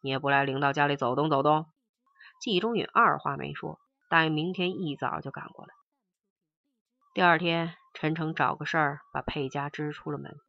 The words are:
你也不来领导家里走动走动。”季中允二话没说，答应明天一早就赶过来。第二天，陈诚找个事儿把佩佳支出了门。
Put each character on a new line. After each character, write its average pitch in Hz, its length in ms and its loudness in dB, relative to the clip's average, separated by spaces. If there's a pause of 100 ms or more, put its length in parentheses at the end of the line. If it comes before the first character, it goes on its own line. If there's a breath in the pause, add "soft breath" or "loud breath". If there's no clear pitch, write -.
你 135 80 -6
也 135 100 -2
不 139 100 -2
来 139 140 4
领 135 160 -2
导 139 140 2
家 143 120 4
里 143 120 0
走 127 180 0
动 147 140 2
走 139 140 4
动。” 156 280 4 (720 loud breath)
季 190 180 2
中 226 160 0
允 185 160 0
二 208 260 6
话 139 200 -4
没 143 160 -8
说， - 260 -10 (300)
答 165 160 4
应 156 80 0
明 160 180 -2
天 185 300 -4
一 147 160 -4
早 - 240 -4
就 139 100 -8
赶 - 160 -12
过 - 180 -18
来。 - 80 -20 (1400)
第 196 80 0
二 170 160 6
天， 165 360 0 (200)
陈 156 220 -2
诚 160 200 -4
找 143 220 0
个 147 80 -10
事 165 120 -2
儿 147 220 0 (140)
把 139 80 -4
佩 143 260 -4
佳 143 220 -4
支 151 240 -6
出 - 180 -10
了 143 60 -4
门。 147 180 -12 (140)